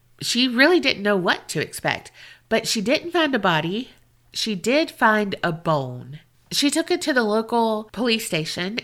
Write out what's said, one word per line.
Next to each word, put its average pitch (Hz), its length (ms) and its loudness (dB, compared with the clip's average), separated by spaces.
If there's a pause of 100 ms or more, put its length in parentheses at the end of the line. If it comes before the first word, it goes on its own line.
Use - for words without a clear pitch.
(220)
She 247 260 0
really 277 320 6
didn't 240 240 0
know 202 140 2
what 185 320 -2
to 160 100 -4
expect, - 500 -4 (380)
but - 220 0
she 226 100 -2
didn't 269 320 -2
find 311 240 0
a 233 40 0
body. 185 500 0 (420)
She - 240 -4
did 254 340 0
find 214 540 2
a 175 80 0
bone. 135 680 -4 (320)
She 285 160 2
took 320 200 0
it 349 120 0
to 311 100 0
the 254 120 2
local 220 680 0
police 226 340 0
station, 175 580 -4